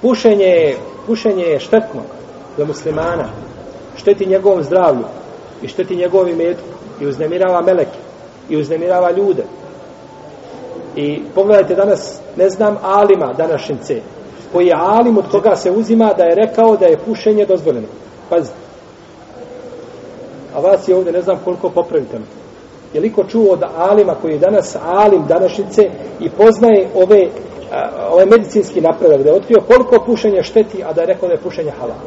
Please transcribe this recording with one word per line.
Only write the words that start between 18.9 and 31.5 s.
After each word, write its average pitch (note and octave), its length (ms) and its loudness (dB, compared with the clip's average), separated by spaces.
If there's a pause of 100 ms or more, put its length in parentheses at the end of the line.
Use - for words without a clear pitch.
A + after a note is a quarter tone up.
A C3 60 -6
vas F#3+ 280 2
je F#3 80 4
ovdje F3 160 -2
ne F3 100 -2
znam F3+ 220 -2
koliko, F3+ 260 -4
popravite D3+ 480 -4
me. G#2+ 60 -12 (680)
Je D3+ 60 -2
li G#3+ 120 -2
ko G3 120 0
čuo G#3 280 2
od E3 100 0 (140)
alima F#3 380 2
koji D#3+ 180 -6
je D3 60 -4
danas F#3 460 0
alim F#3 440 4
današnjice F#3 640 2 (300)
i E3 100 -6
poznaje G#3 640 4
ove, F#3+ 280 6 (500)
a, C3+ 160 -6 (220)
ovaj F3+ 160 6
medicinski G#3 540 2
napredak, D#3+ 420 4
da C#3+ 60 2
je D#3+ 80 4
otkrio G3+ 320 2
koliko A#3+ 380 4
pušenje G#3+ 360 0
šteti, G#3+ 420 -2
a D#3+ 80 -8
da D#3+ 80 -2
je E3 60 -2
rekao F3+ 220 -2
da E3+ 60 0
je - 60 -4
pušenje D#3+ 300 -8 (100)